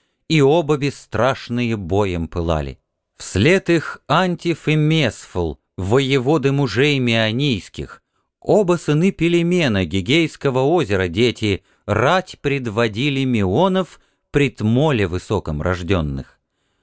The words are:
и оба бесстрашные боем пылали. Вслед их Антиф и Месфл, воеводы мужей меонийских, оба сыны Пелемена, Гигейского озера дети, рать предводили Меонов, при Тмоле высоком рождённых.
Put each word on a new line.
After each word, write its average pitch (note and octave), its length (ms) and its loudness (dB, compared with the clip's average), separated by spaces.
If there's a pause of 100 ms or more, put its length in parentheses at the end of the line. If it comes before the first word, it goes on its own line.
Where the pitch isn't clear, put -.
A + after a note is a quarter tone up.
(280)
и D#3 140 4
оба D3+ 360 4
бесстрашные A#2+ 1000 -2
боем F#2 500 -2
пылали. D#2 520 -4 (360)
Вслед D#3+ 540 0
их - 400 -2
Антиф E3+ 580 -2
и D3+ 80 2
Месфл, C#3+ 800 -2 (220)
воеводы C3+ 760 2
мужей C#3 480 0
меонийских, A2+ 1040 -2 (380)
оба F3 360 2
сыны D#3+ 340 0
Пелемена, E3+ 760 0
Гигейского B2+ 800 0
озера G#2 440 0
дети, G#2 560 0 (220)
рать C3+ 560 0
предводили B2+ 800 -2
Меонов, C3 800 0 (300)
при C#3+ 180 2
Тмоле A#2 580 0
высоком E2 540 -4
рождённых. E2+ 760 -4 (420)